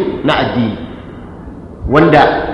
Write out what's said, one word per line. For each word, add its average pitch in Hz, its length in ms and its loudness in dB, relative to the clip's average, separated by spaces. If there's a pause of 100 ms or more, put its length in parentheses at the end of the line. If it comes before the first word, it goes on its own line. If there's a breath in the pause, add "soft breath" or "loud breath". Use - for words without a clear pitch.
(260)
na 147 80 2
addini, 117 420 0 (1120)
wanda 147 360 6 (300)